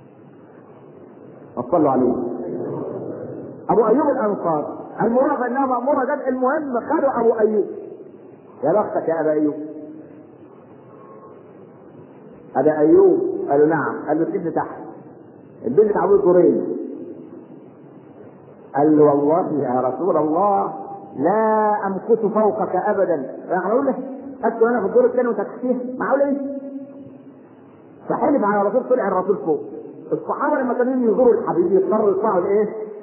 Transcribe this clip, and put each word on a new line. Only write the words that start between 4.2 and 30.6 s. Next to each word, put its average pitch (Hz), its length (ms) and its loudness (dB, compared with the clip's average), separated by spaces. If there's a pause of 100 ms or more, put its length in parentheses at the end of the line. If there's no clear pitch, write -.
المراد 254 400 2
أنها 247 240 -2
مأمورة 254 400 0
جد، 277 220 -2
المهم 262 520 -2
خدوا 277 400 0
أبو 226 200 2
أيوب. 214 260 2 (1000)
يا 151 100 2
بختك 175 360 -2
يا 160 120 -2
أبا 156 100 0
أيوب. 151 220 0 (3000)
أبا 151 240 2
أيوب؟ 175 400 6 (300)
قال 143 100 2
له: 151 60 6
"نعم". 135 300 0 (120)
قال 156 120 0
له: 165 120 0
"سيبني 170 200 -4
تحت". 147 260 -6 (880)
البنت 214 240 4
بتاع - 140 0
أبو 196 140 6 (160)
زرين. 151 440 4 (2000)
قال 151 220 4
له: 151 60 8
"والله 147 480 4
يا 127 300 0
رسول 143 360 0
الله 196 560 0 (460)
لا 214 520 2 (160)
أمكث 220 380 0
فوقك 202 500 0
أبدًا". 180 600 -2 (140)
راح 180 180 -2
أقول 254 180 2
له: 262 80 0 (500)
"أدخل 226 220 2
أنا 240 140 2
في 196 60 -2
الدور 240 200 4
الثاني 247 220 2
وأنت 214 140 -2
تحتيه؟ 254 580 -4
معقول 262 220 2
إيه؟" 277 380 -2 (1500)
فحلف 233 340 2
على 202 180 2
الرسول، 240 280 2
طلع 240 180 2
الرسول 185 300 2
فوق. 156 220 0 (520)
الصحابة 269 500 -2